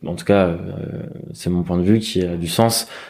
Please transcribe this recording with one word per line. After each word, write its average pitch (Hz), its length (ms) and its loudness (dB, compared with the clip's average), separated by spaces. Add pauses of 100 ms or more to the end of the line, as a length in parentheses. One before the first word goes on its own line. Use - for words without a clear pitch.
en 87 100 -6
tout - 80 -12
cas, 101 240 6
euh, 82 80 0 (760)
c'est - 160 -4
mon 87 140 2
point 87 140 0
de 90 60 2
vue, 107 160 6
qui 92 260 -2
a 87 120 -4
du 85 100 -4
sens, 113 400 2 (220)